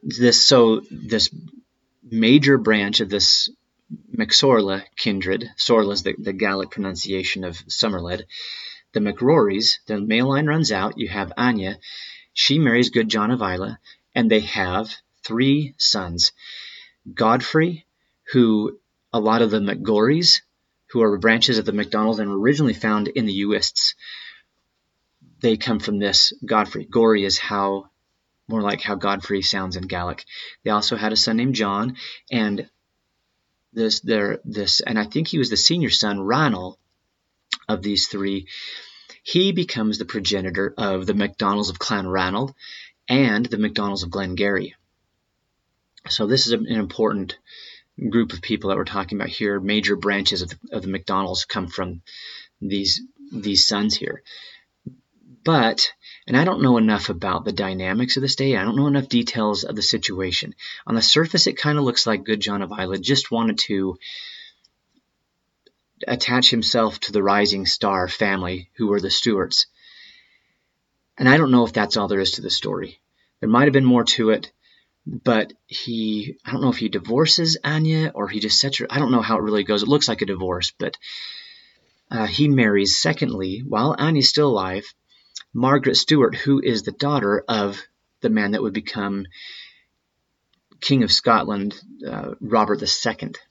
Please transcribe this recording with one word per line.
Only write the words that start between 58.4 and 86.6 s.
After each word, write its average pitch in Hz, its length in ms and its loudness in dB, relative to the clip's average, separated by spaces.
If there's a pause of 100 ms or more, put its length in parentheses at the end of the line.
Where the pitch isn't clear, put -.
I 95 80 0
don't 110 120 0
know 139 100 4
enough 139 220 2
details 107 560 0
of - 120 -8
the 104 60 -4
situation. 95 720 -4 (320)
On 117 80 -2
the 113 80 2
surface, 165 440 4
it - 120 -2
kinda 147 240 2
looks 123 240 2
like 104 180 -2
good 107 160 -2
John 101 220 -2
of 92 100 -8
Islay 95 260 -4
just 127 320 0
wanted 113 300 0
to 98 380 -2 (2000)
attach 123 440 0
himself 113 500 0
to - 120 -8
the 101 100 0
Rising 98 440 2
Star 95 420 0
family, 90 640 -4
who 113 120 -4
were 101 140 2
the 92 100 -4
Stuarts. 95 560 0 (1500)
And 131 100 4
I 135 80 8
don't 151 140 4
know 123 140 6
if 113 80 -4
that's 104 240 0
all 101 120 -2
there 98 120 0
is 95 120 0
to - 100 -8
the 104 80 -6
story. 98 500 -6 (400)
There 113 80 -2
might 120 160 4
have 147 80 6
been 135 120 6
more 123 200 6
to 110 260 2
it, - 220 -2 (540)
but 113 480 0 (120)
he, 110 800 -6
I - 80 -8
don't 135 80 -4
know 135 100 2
if 123 60 0
he 110 120 -4
divorces 143 760 0
Anya 156 500 0
or 101 140 -4
he 104 120 -6
just 107 200 0
sets 135 180 -2
her, 117 120 -6
I 135 80 -2
don't 139 120 0
know 120 120 2
how 107 160 0
it - 40 -2
really 107 220 0
goes. 104 180 0
It 107 60 -2
looks - 180 2
like 113 140 -2
a 104 60 -2
divorce, 92 520 -4
but, - 200 -6 (1120)
uh, 110 160 -2
he 131 220 2
marries, 107 500 4
secondly, 110 680 -2
while 117 320 0
Anya's 147 300 4
still 151 200 2
alive, 98 360 -2 (720)
Margaret 131 420 4
Stuart, 143 400 4
who 139 260 2